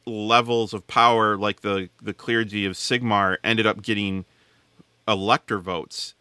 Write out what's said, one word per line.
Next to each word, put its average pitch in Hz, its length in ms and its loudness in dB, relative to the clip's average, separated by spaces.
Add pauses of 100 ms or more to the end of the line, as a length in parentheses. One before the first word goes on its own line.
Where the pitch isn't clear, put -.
levels 117 720 0
of 98 140 -12
power, 113 480 4
like 101 240 -4
the, 98 280 -2 (140)
the 104 120 -8
clergy 107 500 -2
of 95 80 -4
Sigmar 104 720 0
ended 110 220 2
up 107 160 0
getting 101 420 -2 (840)
elector 107 520 0
votes, 90 640 -8